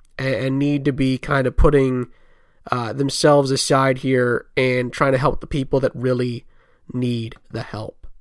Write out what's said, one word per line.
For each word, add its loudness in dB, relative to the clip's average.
and, -2
and -2
need 0
to 2
be 0
kind 0
of -4
putting, 4
uh, -4
themselves 2
aside 2
here 0
and 0
trying 0
to 2
help 0
the -12
people -2
that 0
really -4
need -4
the -8
help. -12